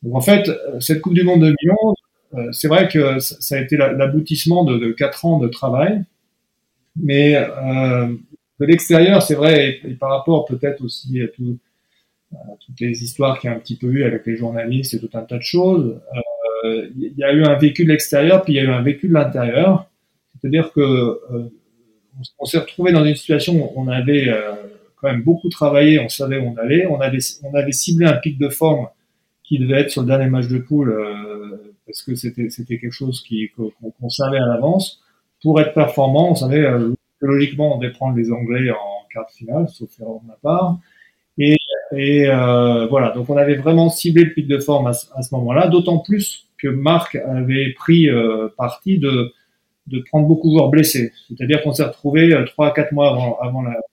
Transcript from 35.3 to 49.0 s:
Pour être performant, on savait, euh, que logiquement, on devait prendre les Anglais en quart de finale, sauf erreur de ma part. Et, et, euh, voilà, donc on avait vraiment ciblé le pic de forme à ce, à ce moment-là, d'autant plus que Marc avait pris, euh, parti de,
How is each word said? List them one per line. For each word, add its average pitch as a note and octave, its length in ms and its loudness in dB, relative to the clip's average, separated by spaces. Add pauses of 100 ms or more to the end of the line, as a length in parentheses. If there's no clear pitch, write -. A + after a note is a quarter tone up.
Pour D#3 180 4
être D3+ 140 2
performant, D3 560 2
on E3+ 40 4
savait, C#3+ 300 0
euh, A#2+ 300 0 (260)
que C#3+ 60 -2
logiquement, C#3 500 0
on - 20 -6
devait B2 140 -6
prendre C3 240 -4
les A#2 160 -2
Anglais A#2+ 380 -2
en G2+ 420 -8
quart A2+ 140 -12
de - 60 -20
finale, D3 360 -6
sauf - 220 -16 (100)
erreur A2 220 -14
de A#2 40 -20
ma A2+ 160 -20
part. F3 360 -2 (580)
Et, D3 200 4 (380)
et, C#3 320 2
euh, A#2+ 600 2
voilà, A#2+ 240 2
donc B2 180 -8
on C#3+ 80 0
avait C#3+ 200 4
vraiment E3 340 4
ciblé E3 340 4
le D#3 80 -4
pic D3 140 -4
de C#3 120 0
forme C#3 280 0
à A#2+ 80 0
ce, - 200 -12
à C3 60 -10
ce B2 140 -8
moment-là, B2 340 2
d'autant E3+ 300 2
plus - 480 -4 (100)
que C#3+ 120 -4
Marc C#3+ 480 0
avait C3 560 -2
pris, E3 360 4
euh, A2+ 480 0
parti C3 400 -2
de, C3 380 -2 (540)